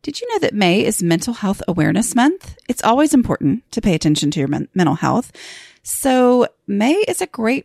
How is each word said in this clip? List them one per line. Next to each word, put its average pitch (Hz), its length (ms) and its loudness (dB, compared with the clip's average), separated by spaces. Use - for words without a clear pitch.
Did - 180 -10
you 480 140 -10
know 415 60 -2
that - 160 0
May 190 280 4
is - 200 -2
Mental 170 320 0
Health 196 320 -4
Awareness 170 480 0
Month? 285 420 0
It's - 160 -4
always 277 300 2
important 226 580 0
to 226 100 -4
pay 190 120 2
attention 151 380 0
to 160 80 -4
your 139 80 0
men-, 143 260 -4
mental 175 220 2
health. - 360 -2
So 247 680 2
May 208 280 0
is - 140 -4
a 370 60 -4
great 226 380 -4